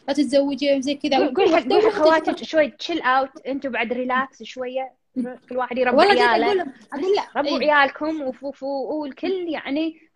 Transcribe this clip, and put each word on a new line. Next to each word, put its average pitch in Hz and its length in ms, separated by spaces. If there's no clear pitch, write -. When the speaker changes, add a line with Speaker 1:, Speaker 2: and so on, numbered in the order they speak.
Speaker 1:
"لا 285 60
تتزوجي" 277 680
زي 277 140
كذا. 277 220
Speaker 2:
قول، 277 100
Speaker 1:
وكل 254 80
Speaker 2:
قول 381 140
حق، 320 40
Speaker 1:
واحدة 320 220
Speaker 2:
قول 427 80
حق 440 60
Speaker 1:
تتزوج. 311 180
Speaker 2:
خواتك 320 360
شوي 302 280
chill - 300
out، 269 460
أنتوا 269 240
بعد 233 220
ريلاكس 254 500
شوية. 254 500
كل 254 80
واحد 247 200
يربي 247 200
Speaker 1:
والله 392 160
جد 381 60
Speaker 2:
عياله. 233 260
Speaker 1:
أقول 392 120
لهم، 320 160
أقول 370 220
لا. - 80
Speaker 2:
ربوا 285 240
Speaker 1:
إيه. 294 120
Speaker 2:
عيالكم 294 500
وفوفو 277 800
والكل 349 480
يعني 311 680